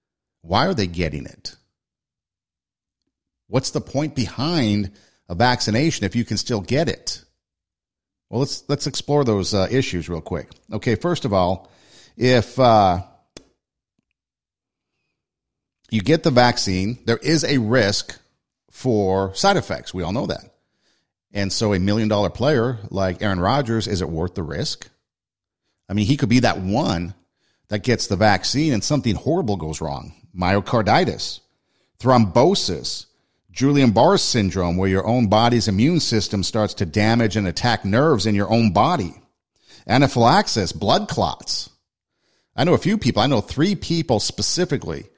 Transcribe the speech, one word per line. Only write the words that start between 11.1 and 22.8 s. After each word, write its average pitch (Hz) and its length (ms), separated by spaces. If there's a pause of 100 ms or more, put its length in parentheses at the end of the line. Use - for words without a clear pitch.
of 104 80
all, 92 360 (480)
if, 123 440
uh, 101 420 (3000)
you 110 100
get 156 220
the 165 80
vaccine, 117 760
there 117 100
is 156 260
a 139 160
risk 107 580 (540)
for 95 640
side 196 220
effects. - 360
We 87 120
all 90 80
know 120 140
that. - 280 (800)
And 98 200
so 104 220
a 95 40
million 104 300
dollar 104 220
player 127 480 (100)